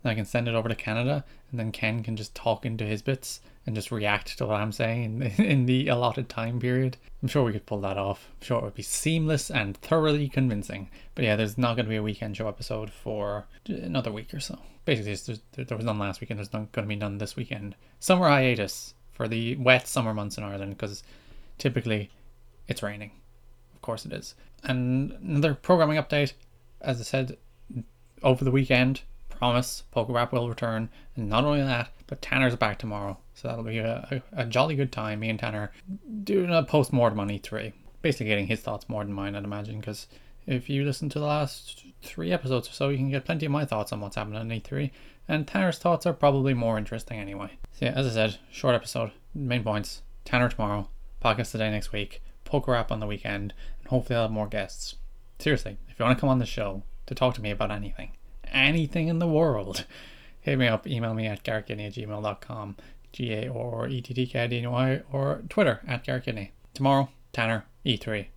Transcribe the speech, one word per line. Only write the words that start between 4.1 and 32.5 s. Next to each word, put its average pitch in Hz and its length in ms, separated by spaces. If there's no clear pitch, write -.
to 120 80
what 107 120
I'm 107 140
saying 117 320
in, 113 180
<laughs> 107 220
in 139 220
the 127 220
allotted 123 420
time 117 280
period. 127 380
I'm 131 80
sure 139 160
we 113 80
could 101 140
pull 101 160
that 98 160
off. 98 280
I'm - 60
sure 120 120
it - 60
would 104 100
be - 80
seamless 156 680
and 104 260
thoroughly 147 540
convincing. 104 580
But 131 120
yeah, 107 100
there's 110 220
not 117 180
gonna 110 140
be 110 60
a 107 60
weekend 104 360
show 110 100
episode 110 420
for 104 560
another 120 440
week 107 220
or 151 80
so. - 180
Basically, 110 260
it's, - 140
there's, 110 140
there, 127 140
there 117 100
was 113 80
none 107 140
last 101 240
weekend. 110 160
There's 98 160
not 107 180
gonna 110 140
be 104 100
none 101 220
this 104 180
weekend. 101 400
Summer 180 280
hiatus 127 680
for 117 160
the 117 280
wet 127 300
summer 113 280
months 104 240
in 107 60
Ireland, 101 340
'cause 98 240
typically 117 520
it's - 140
raining. 104 280
Of - 80
course - 240
it - 80
is. - 200
And 127 480
another 147 420
programming 156 440
update, 147 340
as 120 200
I 113 40
said, 131 320
over 131 220
the 131 60
weekend, 131 520
promise, 123 640
Poke 117 160
Rap 120 240
will 120 160
return. 113 400
And 110 140
not 113 160
only 147 160
that, 127 300
but - 140
Tanner's 131 340